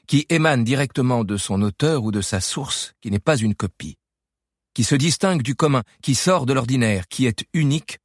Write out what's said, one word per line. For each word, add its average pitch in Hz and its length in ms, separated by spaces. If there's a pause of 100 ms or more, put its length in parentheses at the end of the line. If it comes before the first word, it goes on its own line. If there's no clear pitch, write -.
Qui 147 200
émane 156 380
directement 127 580
de 101 140
son 98 240
auteur 135 420
ou 110 80
de 104 80
sa 95 220
source, - 580
qui 110 100
n'est 101 100
pas 156 180
une 107 180
copie. - 420 (760)
Qui 117 100
se 147 120
distingue 165 460
du 120 140
commun, 135 280 (180)
qui 135 140
sort 175 300
de 123 60
l'ordinaire, 117 560
qui - 180
est - 280
unique 151 520